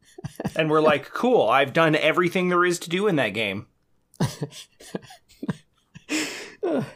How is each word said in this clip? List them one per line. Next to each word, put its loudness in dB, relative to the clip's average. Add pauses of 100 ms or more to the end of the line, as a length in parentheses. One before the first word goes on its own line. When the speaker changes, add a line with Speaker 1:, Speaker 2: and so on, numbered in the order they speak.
(540)
Speaker 1:
And -4
we're 2
like, 2
"Cool, 2
I've 2
done 4
everything 2
there 2
is 0
to -12
do 0
in 2
that 2
game." -4 (540)
Speaker 2:
<laughs> 2 (2250)
Uh, -2 (120)